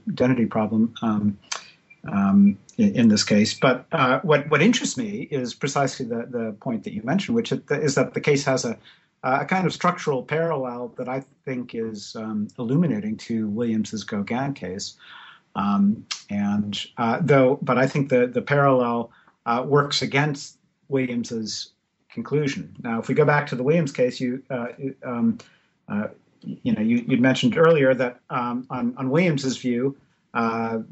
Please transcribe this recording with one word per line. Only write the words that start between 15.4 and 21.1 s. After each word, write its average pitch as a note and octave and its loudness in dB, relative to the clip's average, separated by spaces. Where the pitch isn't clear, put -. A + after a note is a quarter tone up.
Um, G2+ 2
and, G#2 -2
uh, A#2 0
though, C#3 4
but B2+ 0
I C3 4
think C#3 0
the, B2 4
the B2 -2
parallel, B2+ 2
uh, A#2+ 0
works C#3+ 2
against C#3+ -2
Williams's A#2+ -4